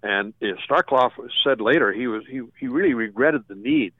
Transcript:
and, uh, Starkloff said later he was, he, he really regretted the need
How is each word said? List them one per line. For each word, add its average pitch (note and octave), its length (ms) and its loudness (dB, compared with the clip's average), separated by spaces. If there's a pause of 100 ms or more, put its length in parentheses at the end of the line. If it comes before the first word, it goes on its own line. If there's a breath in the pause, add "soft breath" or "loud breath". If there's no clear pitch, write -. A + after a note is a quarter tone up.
and, G2+ 400 -2
uh, G2+ 120 -4 (160)
Starkloff C3 420 2 (320)
said C3+ 160 2
later A2+ 320 4
he A#2 160 -4
was, A2 220 -4
he, C3 120 -10 (160)
he C3+ 100 -8
really D3 260 2
regretted A#2 540 0
the G2+ 80 -14
need A#2 440 0